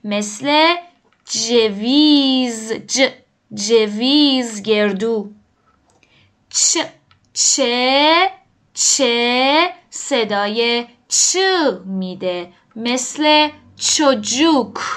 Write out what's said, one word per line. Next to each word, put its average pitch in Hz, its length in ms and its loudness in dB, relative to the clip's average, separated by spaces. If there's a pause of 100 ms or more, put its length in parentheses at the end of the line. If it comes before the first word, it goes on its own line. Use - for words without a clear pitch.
مثل 285 720 0 (500)
جویز. 240 1500 0
ج. - 360 -2 (440)
جویز، 226 1080 0
گردو. 208 680 -2 (1200)
چ. - 280 -2 (560)
چه. 277 1000 2 (420)
چه 262 1000 0 (160)
صدای 233 960 -2 (200)
چ - 300 0 (480)
می‌ده. 185 680 -6 (220)
مثل 294 760 0 (260)
چجوک. 254 1000 0 (200)